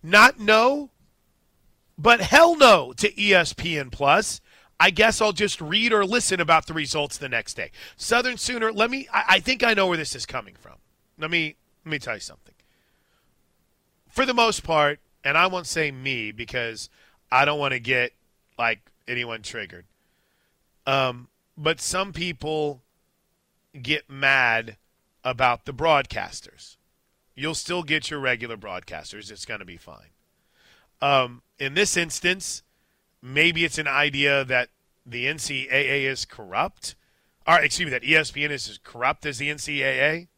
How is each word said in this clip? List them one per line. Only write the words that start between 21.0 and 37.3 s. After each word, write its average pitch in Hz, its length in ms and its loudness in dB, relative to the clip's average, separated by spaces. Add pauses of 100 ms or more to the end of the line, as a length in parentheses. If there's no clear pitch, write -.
but 156 240 -2
some 190 320 -4
people 151 680 -6 (1000)
get 139 300 -4
mad 127 680 2 (460)
about 123 420 0
the 143 80 -10
broadcasters. 135 1040 -2 (560)
You'll 147 220 -8
still 175 280 -6
get 151 260 -2
your 147 100 -8
regular 120 380 -4
broadcasters. 95 720 -14
It's - 140 -16
gonna 104 180 -12
be 87 140 -18
fine. 64 320 -20 (920)
Um, 127 420 0 (140)
in 139 180 -8
this 196 200 0
instance, 175 680 -4 (580)
maybe 160 420 0
it's 160 140 -4
an 151 100 -4
idea 139 560 0
that 127 260 -2 (360)
the 120 220 -8
N 156 100 -4
C 135 340 -8
A - 20 0
A 139 320 0
is 135 200 -6
corrupt. 110 720 -8 (520)